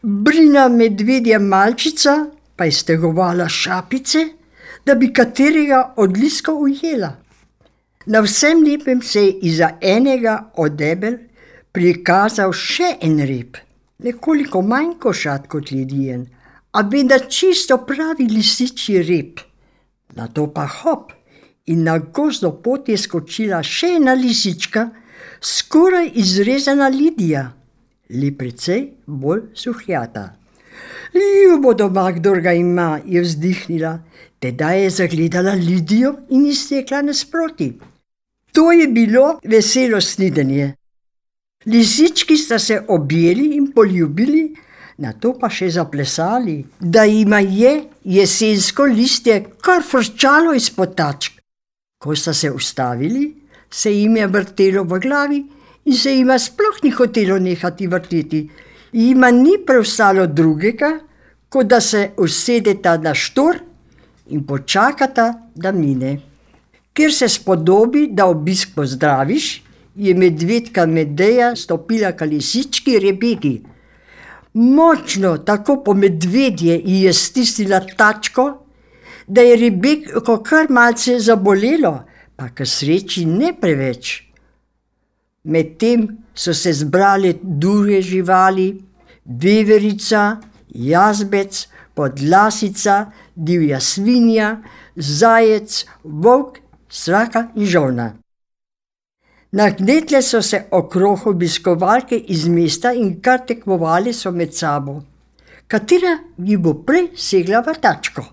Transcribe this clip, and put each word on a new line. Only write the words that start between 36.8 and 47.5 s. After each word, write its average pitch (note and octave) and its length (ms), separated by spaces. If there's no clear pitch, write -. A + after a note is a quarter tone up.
nasproti. D4 680
To E4 200
je D#4+ 160
bilo A#3+ 560
veselo A3 560
snidenje. C#3+ 760
Lisički C#4+ 720
sta A#3 220
se G#3+ 300
objeli F3 680
in C#4 160
poljubili, A3 840
nato C#3 420
pa A#3 100
še F3+ 200
zaplesali, D#3+ 920
da F#3+ 240
jima G#3 360
je A#3 440